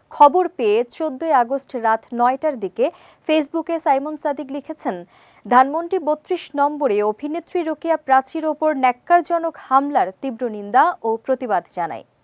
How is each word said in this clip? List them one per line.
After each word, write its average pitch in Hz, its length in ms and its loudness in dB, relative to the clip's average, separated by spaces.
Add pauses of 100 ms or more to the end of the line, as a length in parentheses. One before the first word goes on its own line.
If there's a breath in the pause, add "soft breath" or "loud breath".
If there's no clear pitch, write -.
খবর 294 380 6
পেয়ে 226 360 0
চোদ্দই 311 480 -4
আগস্ট 262 440 0
রাত 226 260 0 (120)
নয়টার 262 460 0
দিকে 202 260 -2 (400 soft breath)
ফেসবুকে 320 540 0
সাইমন 285 380 -2
সাদিক 285 340 -6
লিখেছেন, 277 440 -8 (500 soft breath)
"ধানমন্ডি 285 540 2
বত্রিশ 302 440 -4 (120)
নম্বরে 285 480 0
অভিনেত্রী 294 600 -4
রোকেয়া 320 340 -4
প্রাচীর 269 480 -2
ওপর 311 320 -2
ন্যাক্কারজনক 330 800 0
হামলার 277 500 0 (140)
তীব্র 254 280 -6
নিন্দা 208 340 0 (200)
ও 226 60 -2 (160)
প্রতিবাদ 226 380 -2 (120)
জানায়।" 151 300 -8 (180)